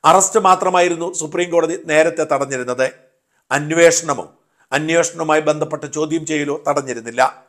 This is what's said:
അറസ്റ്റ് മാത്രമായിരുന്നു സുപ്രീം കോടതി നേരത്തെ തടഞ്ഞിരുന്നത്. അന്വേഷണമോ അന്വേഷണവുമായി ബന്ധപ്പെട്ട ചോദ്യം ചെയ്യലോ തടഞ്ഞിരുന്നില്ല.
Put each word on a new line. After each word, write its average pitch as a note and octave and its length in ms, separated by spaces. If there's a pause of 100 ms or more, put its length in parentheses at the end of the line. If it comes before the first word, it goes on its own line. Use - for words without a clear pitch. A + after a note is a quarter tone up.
അറസ്റ്റ് F#3+ 380
മാത്രമായിരുന്നു F3+ 600 (140)
സുപ്രീം E3 320
കോടതി E3 220 (160)
നേരത്തെ D#3+ 400
തടഞ്ഞിരുന്നത്. C3 560 (640)
അന്വേഷണമോ D3+ 720 (460)
അന്വേഷണവുമായി D#3 800
ബന്ധപ്പെട്ട D3+ 340 (140)
ചോദ്യം D#3 320
ചെയ്യലോ C#3+ 260 (120)
തടഞ്ഞിരുന്നില്ല. B2 540 (280)